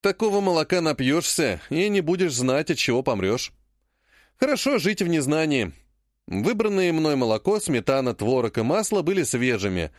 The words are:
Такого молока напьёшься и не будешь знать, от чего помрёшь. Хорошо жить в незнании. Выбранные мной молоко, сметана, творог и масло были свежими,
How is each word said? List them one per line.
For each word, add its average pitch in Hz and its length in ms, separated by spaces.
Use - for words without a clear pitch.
Такого 202 380
молока 180 400
напьёшься 143 800
и 180 200
не 202 100
будешь 175 340
знать, 131 380
от 147 60
чего 127 260
помрёшь. 107 480
Хорошо 269 380
жить 190 240
в 180 60
незнании. 147 680
Выбранные 190 680
мной 156 220
молоко, 127 440
сметана, 131 540
творог 117 460
и - 20
масло 190 400
были 175 220
свежими, 101 760